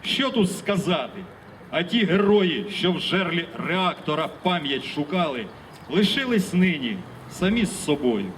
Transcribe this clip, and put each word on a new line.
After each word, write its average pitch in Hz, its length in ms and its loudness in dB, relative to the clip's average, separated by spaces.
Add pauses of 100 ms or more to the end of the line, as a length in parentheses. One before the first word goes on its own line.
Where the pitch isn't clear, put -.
Що 262 260 0
тут 208 260 2
сказати? 147 640 -2 (500)
А 160 120 0
ті 226 220 2
герої, 185 680 4
що 180 180 2
в 160 80 -2
жерлі 170 440 0 (220)
реактора 160 640 0 (140)
пам'ять 147 420 0 (100)
шукали, 147 520 -2 (440)
лишились 214 640 2
нині 151 420 2 (340)
самі 208 340 2
з - 200 -4
собою. 123 420 2 (120)